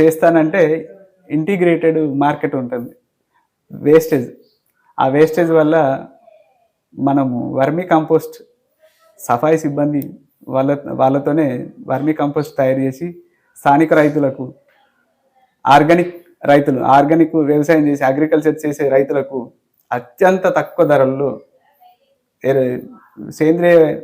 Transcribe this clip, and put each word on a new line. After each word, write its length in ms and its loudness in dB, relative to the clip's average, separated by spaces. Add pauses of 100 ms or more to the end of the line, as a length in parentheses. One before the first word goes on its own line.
చేస్తానంటే 880 2 (400)
ఇంటిగ్రేటెడ్ 840 0
మార్కెట్ 400 -2
ఉంటుంది. 400 -8 (800)
వేస్టేజ్, 600 2 (680)
ఆ 80 2
వేస్టేజ్ 420 2
వల్ల 560 0 (920)
మనము 560 -2
వర్మీ 280 -2
కంపోస్ట్, 600 -2 (760)
సఫాయి 400 0
సిబ్బంది 600 -4 (300)
వాళ్ళ, 360 -2
వాళ్ళతోనే 840 -2 (180)
వర్మీ 260 -4
కంపోస్ట్ 440 -4
తయారు 220 0
చేసి 420 -8 (360)
స్థానిక 360 2
రైతులకు, 640 0 (1120)
ఆర్గానిక్ 600 2 (180)
రైతులు, 360 2
ఆర్గానిక్ 560 2
వ్యవసాయం 500 2
చేసి, 180 -2
అగ్రికల్చర్ 500 0 (120)
చేసే 220 -4
రైతులకు 640 -2 (400)
అత్యంత 540 -2
తక్కువ 400 -2
ధరల్లో 540 0 (1040)
ఎరు-, 360 0 (500)
సేంద్రియ 720 2